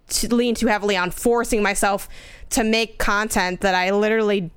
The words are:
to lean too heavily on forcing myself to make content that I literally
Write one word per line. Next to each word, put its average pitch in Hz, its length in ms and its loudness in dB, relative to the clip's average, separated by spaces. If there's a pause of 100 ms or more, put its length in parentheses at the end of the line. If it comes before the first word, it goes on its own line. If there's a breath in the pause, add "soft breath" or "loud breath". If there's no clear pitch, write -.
to 220 260 -2
lean 240 200 2
too 214 100 0
heavily 208 320 0
on 180 140 0
forcing 233 500 0
myself 196 480 0 (400 loud breath)
to 233 140 0
make 220 340 0
content 202 640 0
that 190 140 2
I 180 160 2
literally 208 640 2